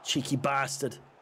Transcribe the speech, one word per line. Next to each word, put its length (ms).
cheeky 320
bastard. 640